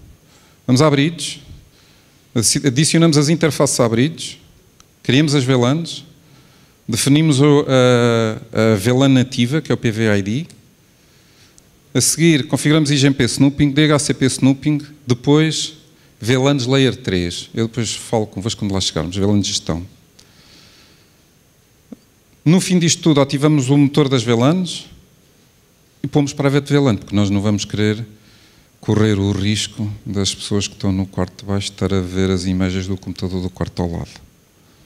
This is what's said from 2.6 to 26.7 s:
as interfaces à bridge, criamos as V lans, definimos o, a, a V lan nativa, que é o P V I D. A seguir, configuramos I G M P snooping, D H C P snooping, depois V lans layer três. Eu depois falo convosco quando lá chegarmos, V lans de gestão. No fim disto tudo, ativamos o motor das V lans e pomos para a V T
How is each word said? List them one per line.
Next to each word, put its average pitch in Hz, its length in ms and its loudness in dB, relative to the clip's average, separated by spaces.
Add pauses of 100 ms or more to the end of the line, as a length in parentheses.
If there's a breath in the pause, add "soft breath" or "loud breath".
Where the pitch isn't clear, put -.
as 147 120 2
interfaces 160 500 0
à 120 80 4
bridge, 120 520 -2 (640)
criamos 139 320 2
as 139 120 0
V 131 100 0
lans, 139 500 -2 (840 soft breath)
definimos 143 520 2
o, 147 280 4
a, 117 1040 2
a - 20 2
V 101 160 0
lan 131 160 4
nativa, 127 540 2
que - 100 -4
é 123 40 0
o - 20 -4
P 120 120 -2
V 107 280 0
I 98 40 0
D. 113 240 -6 (1500 soft breath)
A 131 80 0
seguir, 151 460 2
configuramos 147 440 2
I 147 60 0
G 135 100 4
M 135 80 2
P 131 80 0
snooping, 139 480 2
D 147 140 2
H 151 140 2
C 139 140 -2
P 135 120 -2
snooping, 139 560 0 (260)
depois 151 680 0 (440 soft breath)
V 117 180 0
lans 135 280 0
layer 131 320 2
três. 87 560 -4
Eu 113 140 -2
depois 113 280 -6
falo 110 320 -4
convosco 107 320 -8
quando 98 140 -4
lá 95 80 -2
chegarmos, 87 340 -6
V 98 100 -2
lans 104 160 2
de 95 60 -4
gestão. 85 400 -8 (2500 soft breath)
No 170 160 4
fim 185 180 0
disto 160 240 2
tudo, 147 200 4
ativamos 139 480 0
o 143 80 4
motor 143 320 4
das 127 120 0
V 117 120 0
lans 160 580 0 (1120)
e 143 40 -4
pomos 143 260 0
para 139 160 0
a - 20 -2
V 143 80 2
T 143 140 -6